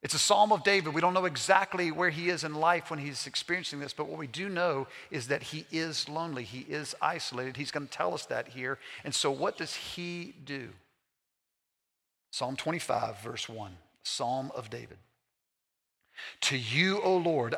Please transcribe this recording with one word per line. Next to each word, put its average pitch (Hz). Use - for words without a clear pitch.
It's -
a 151
psalm 208
of 180
David. 196
We 160
don't 180
know 185
exactly 185
where 170
he 165
is 170
in 156
life 165
when 156
he's 139
experiencing 151
this, 143
but 156
what 160
we 156
do 170
know 170
is 123
that 127
he 156
is 160
lonely. 151
He -
is 151
isolated. 131
He's 139
gonna 147
tell 175
us -
that 120
here. 131
And 143
so -
what 139
does 156
he 175
do? 135
Psalm 131
twenty-five, 113
verse 117
one, 104
Psalm 131
of 113
David. 117
"To -
you, 156
O 185
Lord, 156